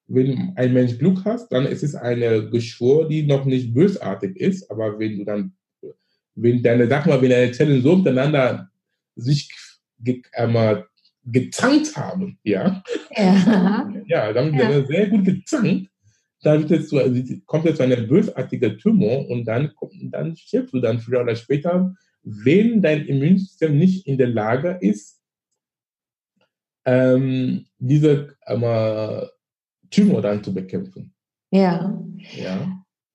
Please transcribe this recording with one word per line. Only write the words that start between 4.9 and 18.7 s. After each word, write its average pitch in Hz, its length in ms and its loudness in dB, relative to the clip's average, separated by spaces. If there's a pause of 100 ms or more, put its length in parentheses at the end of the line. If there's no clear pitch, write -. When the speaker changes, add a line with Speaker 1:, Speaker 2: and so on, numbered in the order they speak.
Speaker 1:
wenn 110 180 -6
du 104 60 -10
dann, 104 320 -6 (800)
wenn 120 260 0
deine, 120 260 4
sag 139 180 0
mal, 139 160 4
wenn 127 80 4
deine 123 220 4
Zellen 143 300 2
so 165 140 4
miteinander 139 760 0 (460)
sich 139 320 -2 (500)
ge-, 123 240 -4 (120)
ähm, 113 480 0 (420)
gezankt 131 720 0
haben, 95 480 -8
ja? - 400 -2 (320)
Speaker 2:
Ja. 196 760 2 (140)
Speaker 1:
Ja, 120 260 0
dann - 220 0
Speaker 2:
Ja. 143 320 2
Speaker 1:
sehr 190 220 0
gut 196 160 2
gezankt, 185 680 -2 (520)
dann 151 260 2
wird 156 140 2
es - 60 -10
zu, 143 100 -2
also 127 220 0 (260)
kommt 160 200 -2
es - 100 2
zu 135 60 -2
einer 127 140 2
bösartigen 120 840 0